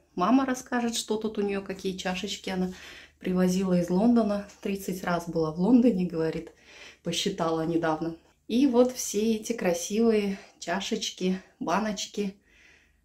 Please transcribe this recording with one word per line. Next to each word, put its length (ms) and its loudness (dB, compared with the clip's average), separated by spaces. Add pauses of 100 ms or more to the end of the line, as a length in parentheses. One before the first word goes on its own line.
(140)
мама 320 4
расскажет, 480 -4
что 220 -2
тут 220 -6
у 40 0
нее, 200 -2
какие 340 -6
чашечки 540 -6
она 220 -2 (520)
привозила 560 2
из 100 -2
Лондона. 560 4 (140)
Тридцать 420 -6
раз 260 -2
была 220 0
в 80 -6
Лондоне, 460 6
говорит, 480 -4 (500)
посчитала 640 -2
недавно. 500 0 (320)
И 180 4
вот 260 4
все 440 0
эти 180 -6
красивые 840 0 (220)
чашечки, 800 -4 (180)
баночки 800 -4 (680)